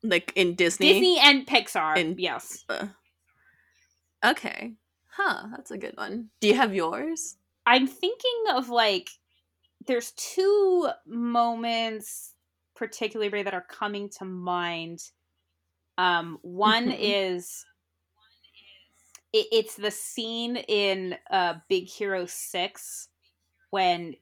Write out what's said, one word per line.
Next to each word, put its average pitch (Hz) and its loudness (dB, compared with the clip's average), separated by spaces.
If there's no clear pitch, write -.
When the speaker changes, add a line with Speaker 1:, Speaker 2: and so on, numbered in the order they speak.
Speaker 1:
Like 180 0
in 180 2
Disney? 180 4
Speaker 2:
Disney 359 6
and 277 8
Pixar, 175 2
Speaker 1:
In 170 0
Speaker 2:
yes. - -6
Speaker 1:
uh, - -6
okay. - 0
Huh, - -2
that's - -14
a - -8
good - -10
one. 220 -8
Do 208 4
you 208 8
have 233 4
yours? 214 -4
Speaker 2:
I'm 262 6
thinking 466 -4
of, 254 -2
like, 214 2
there's 247 -2
two 381 2
moments 233 -2
particularly 214 -4
that 190 -4
are 180 -8
coming 202 -6
to 190 -10
mind. 175 -6
Um, 170 2
one 214 2
Speaker 1:
Mm-hmm. 254 -4
Speaker 2:
is 190 -2
it, 214 2
it's 220 0
the 208 -4
scene 233 -6
in, 190 -2
uh, 175 0
Big 185 0
Hero 190 -4
six - -8
when 175 0